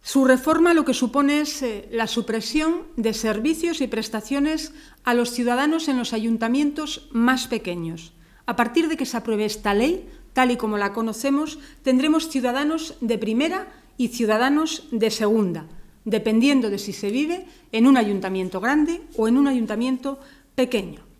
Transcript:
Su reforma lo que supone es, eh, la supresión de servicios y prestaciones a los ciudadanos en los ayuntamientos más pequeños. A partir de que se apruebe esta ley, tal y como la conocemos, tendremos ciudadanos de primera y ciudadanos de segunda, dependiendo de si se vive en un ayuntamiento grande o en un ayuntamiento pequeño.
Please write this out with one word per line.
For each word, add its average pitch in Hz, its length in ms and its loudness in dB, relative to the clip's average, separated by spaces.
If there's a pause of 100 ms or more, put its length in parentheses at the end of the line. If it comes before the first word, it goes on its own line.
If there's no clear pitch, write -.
Su 269 220 2
reforma 311 480 6
lo 311 120 4
que 254 100 0
supone 277 460 2
es, 294 220 -6
eh, 220 300 -6
la 226 140 -2
supresión 240 800 -2 (120)
de 220 160 0
servicios 226 680 -2
y 262 60 0
prestaciones 277 880 -4 (320)
a 240 100 2
los 240 160 2
ciudadanos 277 580 0
en 262 100 0
los 233 140 -4
ayuntamientos 240 1000 -2
más 247 360 0
pequeños. 170 640 -8 (340)
A 190 100 -2
partir 240 320 2
de 320 80 -2
que 269 100 -4
se 240 100 -6
apruebe 220 280 -2
esta 208 300 -2
ley, 294 340 0 (240)
tal 254 180 2
y 240 60 0
como 214 220 -2
la 202 140 -2
conocemos, 247 680 -2 (240)
tendremos 302 480 2
ciudadanos 285 720 -2
de 226 180 -2
primera 294 500 -2 (300)
y 240 100 0
ciudadanos 254 800 0
de 220 200 0
segunda, 208 560 0 (380)
dependiendo 226 680 2
de 196 80 -4
si 202 140 -8
se 202 180 -4
vive 311 360 -4 (240)
en 226 160 4
un 269 120 8
ayuntamiento 190 640 -2
grande 302 420 0 (140)
o 220 120 0
en 240 80 4
un 277 120 4
ayuntamiento 254 680 -2 (360)
pequeño. 214 540 -4 (100)